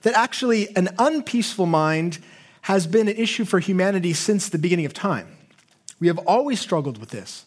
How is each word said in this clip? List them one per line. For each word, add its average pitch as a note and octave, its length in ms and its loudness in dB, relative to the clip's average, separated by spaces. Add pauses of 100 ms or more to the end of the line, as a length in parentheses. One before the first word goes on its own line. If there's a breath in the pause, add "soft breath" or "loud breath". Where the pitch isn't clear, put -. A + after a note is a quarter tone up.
that A#3 100 2
actually A3+ 640 0
an F#3 100 2 (100)
unpeaceful A#3+ 680 0
mind D#3+ 540 0 (420 loud breath)
has F#3+ 260 0
been G#3+ 220 2
an A3+ 80 -4
issue A3+ 260 -2
for F#3 160 2
humanity F#3 540 0
since G3+ 340 0
the E3 120 -4
beginning E3+ 260 0
of C3 80 -8
time. C#3+ 340 -4 (720)
We E3+ 80 2
have E3+ 120 2
always A#3 420 2
struggled C#3 380 -2
with A2 100 -16
this. - 380 -14